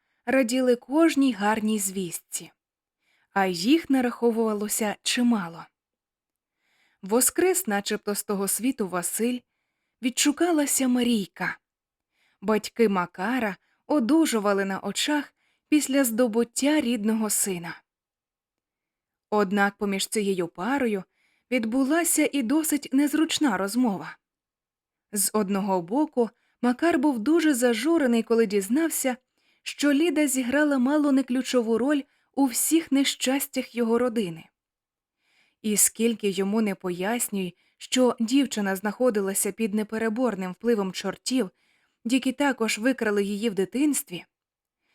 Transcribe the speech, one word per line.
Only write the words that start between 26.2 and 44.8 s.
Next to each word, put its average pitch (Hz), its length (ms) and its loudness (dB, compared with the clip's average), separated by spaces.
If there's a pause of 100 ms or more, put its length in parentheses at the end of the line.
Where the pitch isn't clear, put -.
Макар 294 360 2
був 262 200 2
дуже 311 360 2
зажурений, 240 680 2
коли 226 240 2
дізнався, 233 720 0 (460)
що - 300 0
Ліда 302 360 2
зіграла 262 500 0
мало 285 340 2
не 269 100 4
ключову 247 560 0
роль 277 240 0 (320)
у 277 120 4
всіх 311 460 0
нещастях 269 840 -2
його 233 240 0
родини. 220 460 -4 (1200)
І 208 140 -2
скільки 220 520 0
йому 196 320 0
не 208 140 0
пояснюй, 185 840 -4 (200)
що - 440 0
дівчина 220 560 0
знаходилася 202 760 -2
під 220 220 -4
непереборним 214 800 -2
впливом 202 400 -2
чортів, 196 580 -4 (540)
які 254 280 0
також 254 460 -2
викрали 214 460 0
її 208 260 -2
в 190 40 -8
дитинстві, 214 720 -2 (720)